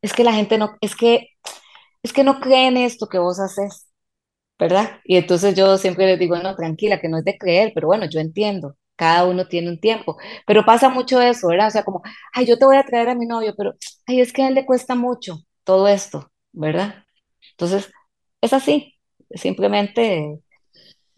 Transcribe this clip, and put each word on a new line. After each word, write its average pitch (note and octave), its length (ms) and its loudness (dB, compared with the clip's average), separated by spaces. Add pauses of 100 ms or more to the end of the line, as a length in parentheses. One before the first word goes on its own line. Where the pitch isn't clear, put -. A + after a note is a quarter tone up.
"Es G3+ 120 -8
que A#3+ 100 2
la A#3 100 4
gente G#3+ 240 0
no, G#3+ 140 -2 (100)
es G#3 140 -8
que, A#3 340 0 (720)
es - 100 -8
que C#4 100 2
no C4+ 180 2
cree C4 260 4
en B3+ 100 2
esto A#3+ 320 -4
que F#3 100 -2
vos F3 200 -2
haces", G3 480 -8 (720)
¿verdad? F#3 460 0
Y F3+ 120 2
entonces F3+ 380 2
yo F#3+ 220 4
siempre F#3+ 300 0
les F#3 120 4
digo, F3 180 0
"No, F#3+ 180 -6
tranquila, E3+ 460 -4
que E3 80 -6
no D#3+ 100 -4
es D#3 60 -6
de G3+ 120 -4
creer, G3 380 0
pero D3+ 120 -4
bueno, G3 220 0
yo D#3+ 120 -4
entiendo, E3 540 -6 (220)
cada E3+ 280 2
uno F3+ 220 -2
tiene E3+ 220 -6
un E3+ 100 -10
tiempo". G#3 380 -4 (300)
Pero G3+ 180 4
pasa A#3 240 6
mucho B3+ 320 0
eso, A#3+ 280 0
¿verdad? G3 200 2
O - 20 -12
sea, G#3+ 140 -2
como, F#3 160 -8 (320)
"Ay, B3+ 140 0
yo A#3+ 120 4
te C4+ 60 6
voy C4+ 120 8
a C4+ 80 2
traer A#3+ 240 -2
a B3+ 60 -2
mi A#3 120 -6
novio, A3 300 -6
pero, G3+ 160 -6 (340)
ay, B3 140 2
es B3 120 0
que C4+ 100 0
a C4 60 2
él C4 60 0
le C4+ 100 0
cuesta B3+ 300 -2
mucho A#3+ 420 -6 (280)
todo F#3+ 240 4
esto", F#3+ 420 -2 (220)
¿verdad? E3+ 520 -6 (480)
Entonces, F#3+ 380 -6 (500)
es A#3 120 0
así, C#4+ 420 0 (360)
simplemente. F#3+ 1120 -4 (760)